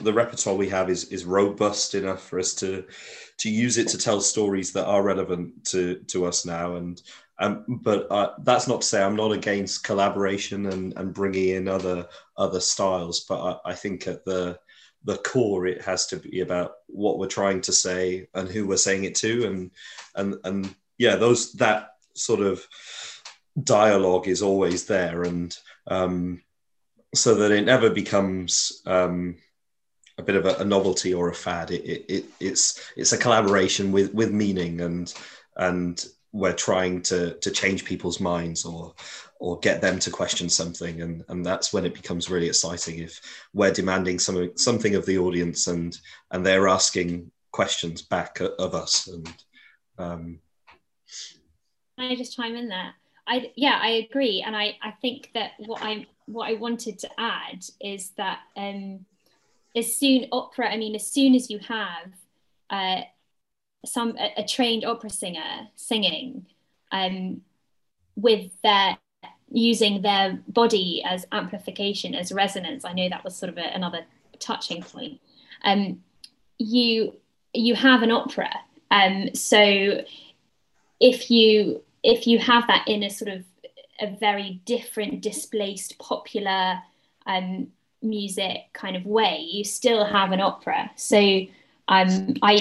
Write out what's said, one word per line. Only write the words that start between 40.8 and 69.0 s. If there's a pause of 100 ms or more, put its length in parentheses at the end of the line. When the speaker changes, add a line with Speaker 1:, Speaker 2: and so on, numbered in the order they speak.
Speaker 1:
And,
and
that's
when
it
becomes
really
exciting,
if (320)
we're
demanding
something,
something
of
the
audience
and, (360)
and
they're
asking (220)
questions
back
o-,
of
us.
And, (640)
um, (1600)
Speaker 2:
Can
I
just
chime
in
there? (320)
I,
yeah,
I
agree.
And
I,
I
think
that
what
I, (200)
what
I
wanted
to
add (160)
is
that, (160)
um, (720)
as
soon
opera,
I
mean,
as
soon
as
you
have, (580)
uh, (840)
some,
a,
a
trained
opera
singer
singing, (460)
um, (720)
with (120)
their, (520)